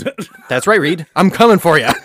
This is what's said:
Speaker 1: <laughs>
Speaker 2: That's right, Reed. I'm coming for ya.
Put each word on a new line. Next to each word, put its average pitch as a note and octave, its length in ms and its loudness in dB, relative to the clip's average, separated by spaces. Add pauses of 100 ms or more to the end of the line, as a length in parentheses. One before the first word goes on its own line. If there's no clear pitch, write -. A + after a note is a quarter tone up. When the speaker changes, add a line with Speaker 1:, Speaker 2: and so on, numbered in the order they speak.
Speaker 1:
<laughs> - 420 -14
Speaker 2:
That's B2+ 180 -4
right, G#3 140 2
Reed. D#3 340 -4
I'm F#3 160 2
coming A3+ 300 4
for D#3+ 180 2
ya. A#2+ 140 0 (120)